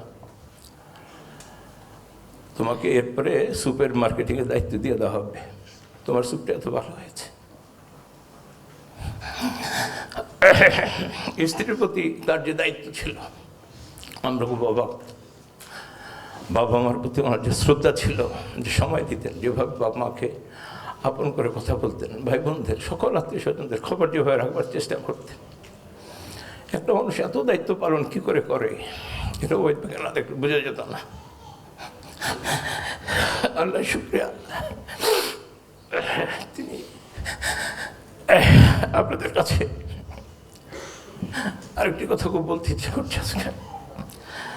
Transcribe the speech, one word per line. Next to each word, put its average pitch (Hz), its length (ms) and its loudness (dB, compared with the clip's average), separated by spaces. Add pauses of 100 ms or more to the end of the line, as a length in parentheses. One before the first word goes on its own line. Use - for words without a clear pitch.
(2500)
তোমাকে 117 340 0
এরপরে 123 640 2
স্যুপের 131 420 2
মার্কেটিংয়ের 120 520 2
দায়িত্ব 120 300 0
দিয়ে 123 180 0
দেওয়া 104 180 0
হবে, 104 260 -4 (680)
তোমার 123 180 2
স্যুপটা - 300 -2
এত - 140 -4
ভালো - 280 -4
হয়েছে।" - 400 -14 (4000)
স্ত্রীর 214 280 -2
প্রতি 185 500 0
তার 156 180 2
যে 156 100 -2
দায়িত্ব 156 400 -2
ছিল, - 220 -6 (1080)
আমরা 127 220 0
খুব 120 180 0
অবাক। 113 360 2 (1500)
বাবা 117 280 6
মার 123 200 2
প্রতি 127 220 -2
ওনার 120 200 2
যে - 100 2
শ্রদ্ধা 147 400 6
ছিল, 117 360 2 (320)
যে 110 100 -4
সময় 160 400 2
দিতেন, 110 300 -4
যেভাবে 123 380 0
বাবা 113 200 0
মাকে 120 340 -2 (720)
আপন 135 280 0
করে 120 240 0
কথা 120 200 0
বলতেন, 117 500 -4
ভাই 131 140 2
বোনদের, 147 380 -2
সকল 226 400 0
আত্মীয় - 240 -4
স্বজনদের 113 400 -2
খবর 180 300 0
যেভাবে 139 260 4
রাখবার 123 340 0
চেষ্টা - 240 -2
করতেন। - 420 -8 (1400)
একটা - 200 2
মানুষ 196 260 2
এত - 180 0
দায়িত্ব 214 380 2
পালন 156 280 2
কী - 160 -4
করে 151 220 2
করে, 120 340 0 (640)
এটা 151 140 0
ওই 156 200 4
থেকে 143 280 -8
না 143 60 -4
দেখলে 131 260 -4
বোঝা 143 240 2
যেত 131 200 -6
না। - 200 -8 (2500)
আল্লাহ 185 220 0
শুকরিয়া, - 500 -2 (2250)
তিনি - 280 -10 (2000)
আপনাদের - 400 0
কাছে - 340 2 (2000)
আরেকটি - 340 0
কথা - 200 2
খুব 180 120 0
বলতে 165 320 0
ইচ্ছে - 180 -4
করছে - 280 -2
আজকে। - 300 -2 (1080)